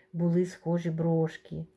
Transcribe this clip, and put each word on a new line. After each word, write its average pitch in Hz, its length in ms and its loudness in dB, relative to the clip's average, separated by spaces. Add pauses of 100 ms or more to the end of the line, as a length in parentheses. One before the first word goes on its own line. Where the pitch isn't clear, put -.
(140)
були 170 320 2
схожі 170 460 -2
брошки. 160 720 -2 (120)